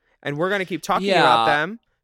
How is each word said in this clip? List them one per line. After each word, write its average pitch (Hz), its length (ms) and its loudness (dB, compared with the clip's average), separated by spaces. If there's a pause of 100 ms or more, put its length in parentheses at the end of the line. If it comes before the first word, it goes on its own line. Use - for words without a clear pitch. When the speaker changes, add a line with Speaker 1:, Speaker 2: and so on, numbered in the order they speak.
(220)
Speaker 1:
And 143 140 -6
we're 180 140 -2
gonna 190 160 -4
keep 160 160 -8
talking 190 260 -2
Speaker 2:
Yeah. 175 120 4
Speaker 1:
about 117 260 4
them, 156 340 -2 (240)